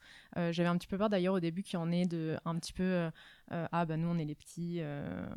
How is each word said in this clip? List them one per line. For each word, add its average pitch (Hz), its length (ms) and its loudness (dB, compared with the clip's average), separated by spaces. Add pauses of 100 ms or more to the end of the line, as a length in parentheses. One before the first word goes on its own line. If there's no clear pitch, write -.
(380)
Euh, 170 140 0
j'avais 170 180 4
un 175 80 4
petit - 100 -4
peu 202 80 -4
peur 208 140 2
d'ailleurs 190 240 4
au 190 60 2
début 170 240 -2
qu'il - 100 -12
y 175 80 0
en 165 100 0
ait 175 140 4
de, 160 400 0
un 165 100 -2
petit - 160 -6
peu, 185 120 -2
euh, 180 260 2 (420)
euh, « 170 200 -4
Ah 170 140 2
bah 156 120 -2
nous 165 100 2
on 170 120 2
est 156 60 -2
les 151 100 -4
petits, 170 440 -6
euh, 147 580 -4